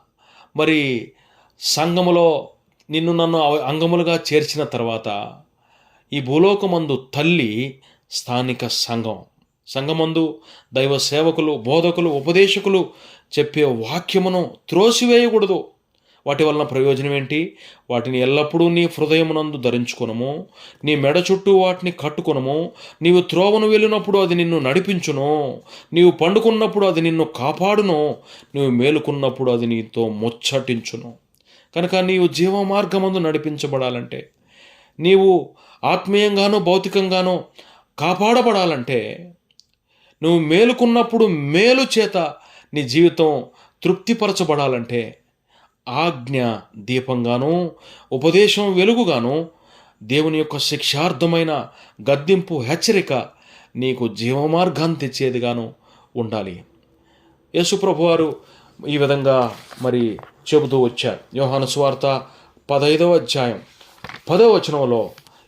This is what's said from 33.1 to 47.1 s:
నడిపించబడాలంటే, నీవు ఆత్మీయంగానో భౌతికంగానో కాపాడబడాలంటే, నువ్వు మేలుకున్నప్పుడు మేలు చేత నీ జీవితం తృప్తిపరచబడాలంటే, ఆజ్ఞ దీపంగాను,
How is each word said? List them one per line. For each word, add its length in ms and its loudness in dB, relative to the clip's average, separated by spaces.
నడిపించబడాలంటే, 1120 -4
నీవు 500 4
ఆత్మీయంగానో 760 2
భౌతికంగానో 840 0
కాపాడబడాలంటే, 1300 0
నువ్వు 160 4
మేలుకున్నప్పుడు 840 4
మేలు 760 2
చేత 360 -2
నీ 100 -4
జీవితం 600 2
తృప్తిపరచబడాలంటే, 1400 -2
ఆజ్ఞ 560 -4
దీపంగాను, 920 -2